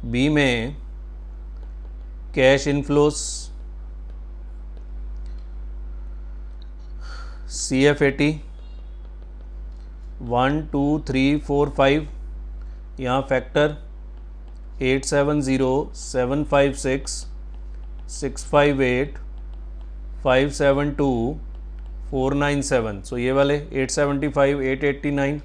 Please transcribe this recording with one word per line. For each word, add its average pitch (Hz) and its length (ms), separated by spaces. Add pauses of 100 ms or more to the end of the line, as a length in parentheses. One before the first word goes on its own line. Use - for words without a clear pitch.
बी 123 240
में 135 460 (1600)
कैश 135 320
इनफ्लोस, 147 540 (4000)
सीएफ़एटी 143 800 (1900)
वन, 127 400 (100)
टू, 147 360
थ्री, 139 300
फ़ोर, 143 320
फ़ाइव, 139 380 (920)
यहाँ 131 220
फैक्टर 147 560 (1040)
एट 135 240
सेवन 147 360
ज़ीरो 135 540
सेवन 131 480
फ़ाइव 139 300
सिक्स 135 380 (1000)
सिक्स - 340
फ़ाइव 147 360
एट 127 360 (1080)
फ़ाइव 131 280
सेवन 143 400
टू 139 180 (1000)
फ़ोर 135 220
नाइन 143 280
सेवन। 110 400
So 123 160
ये 123 140
वाले 139 240 (180)
एट 131 180
सेवेंटी 143 360
फ़ाइव, 139 340
एट 135 220
एटी 143 280
नाइन 143 340